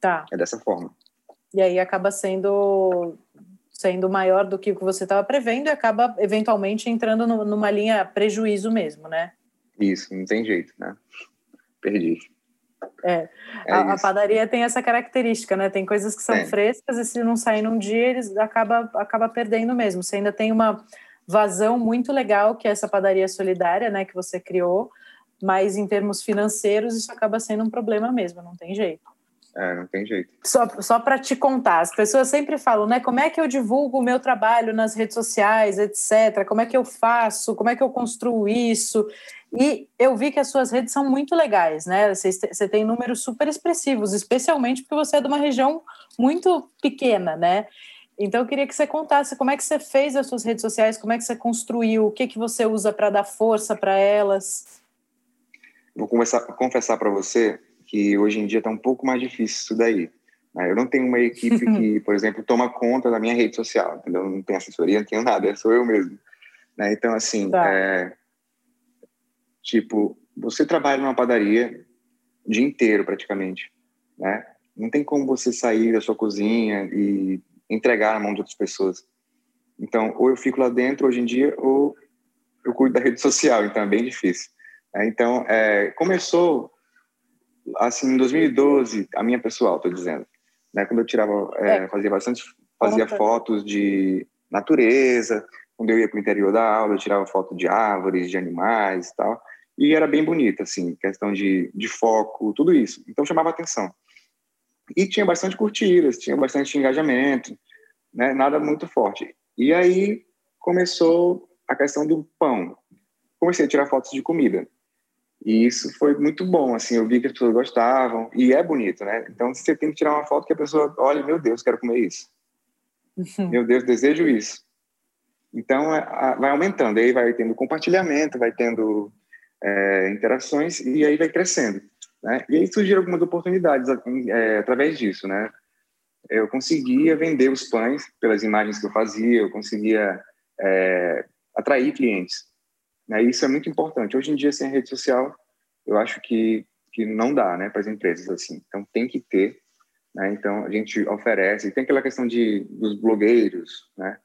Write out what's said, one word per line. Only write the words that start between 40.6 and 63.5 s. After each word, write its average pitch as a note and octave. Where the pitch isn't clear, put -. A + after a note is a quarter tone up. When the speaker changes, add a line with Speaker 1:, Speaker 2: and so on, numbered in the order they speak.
Speaker 1:
redes B3
são C#4
muito C#4
legais, F#3
né? G3
Você F#3+
te-, F#3+
você G3+
tem G#3+
números A#3
super B3
expressivos, C#4+
especialmente B3+
porque -
você D4
é C#4+
de B3
uma C#4+
região C#4+
muito D#4+
pequena, A3
né? F3+
Então, G#3
eu B3
queria C#4
que C#4
você D4+
contasse D4
como B3+
é C#4+
que -
você D4+
fez C#4
as C4+
suas B3
redes A3+
sociais, A3
como A3
é A#3+
que A#3
você A#3
construiu, A3+
o G#3
que B3
que B3
você A3+
usa G#3+
pra G#3
dar G3+
força G#3+
pra G3
elas? G3
Speaker 2:
Vou G#2+
começar, A#2
confessar B2
pra G#2+
você G2+
que G2+
hoje G#2
em G#2
dia G#2+
tá A2+
um A2
pouco B2+
mais B2+
difícil A#2+
isso A2+
daí, A2
né? F2+
Eu F#2+
não A#2+
tenho B2+
uma A#2+
equipe A#2
Speaker 1:
<laughs> A2+
Speaker 2:
que, G#2+
por G#2
exemplo, G#2
toma A#2+
conta B2
da A2+
minha A#2
rede A#2+